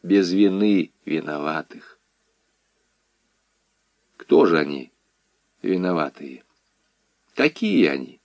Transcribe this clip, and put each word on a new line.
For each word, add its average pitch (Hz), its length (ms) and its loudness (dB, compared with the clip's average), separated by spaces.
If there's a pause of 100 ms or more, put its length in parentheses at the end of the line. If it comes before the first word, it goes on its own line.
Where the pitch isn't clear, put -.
без 92 280 2
вины 98 600 2 (120)
виноватых. 76 960 -8 (2250)
Кто - 280 4
же 82 140 2
они, 71 320 -6 (720)
виноватые? 85 800 -4 (880)
Какие 151 540 2
они? 67 380 -6